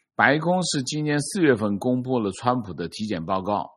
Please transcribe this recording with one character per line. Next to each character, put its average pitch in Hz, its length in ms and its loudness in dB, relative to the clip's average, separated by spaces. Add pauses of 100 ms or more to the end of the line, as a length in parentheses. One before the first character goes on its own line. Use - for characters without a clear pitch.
(160)
白 127 220 6
宫 175 260 2
是 147 200 -2
今 151 220 -4
年 147 160 2
四 185 200 -2
月 139 140 6
份 101 240 0
公 127 240 -2
布 127 160 0
了 104 140 0
川 123 280 -2
普 92 120 -10
的 85 160 -6
体 - 160 -8
检 90 200 -4
报 95 160 -2
告。 98 360 -2